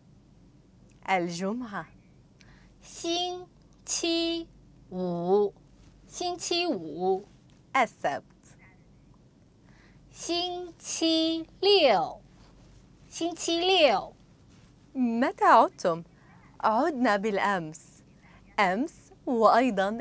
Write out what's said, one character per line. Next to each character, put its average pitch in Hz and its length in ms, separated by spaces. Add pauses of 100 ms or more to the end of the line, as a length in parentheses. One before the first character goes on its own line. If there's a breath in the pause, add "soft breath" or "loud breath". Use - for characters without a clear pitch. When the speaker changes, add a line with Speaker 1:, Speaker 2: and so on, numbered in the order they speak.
(1080)
Speaker 1:
الجمعة. 190 800 (960 loud breath)
Speaker 2:
星 359 640 (380)
期 330 640 (420)
五， 180 640 (520)
星 359 320
期 349 280
五。 339 600 (480)
Speaker 1:
السبت. 190 480 (1900 loud breath)
Speaker 2:
星 349 680
期 330 680 (140)
六， 247 600 (880)
星 330 260
期 339 260
六。 339 540 (800)
Speaker 1:
متى 254 500
عدتم؟ 226 600 (560 soft breath)
عدنا 240 560
بالأمس. 196 840 (560 loud breath)
أمس 208 480 (220)
وأيضًا 226 720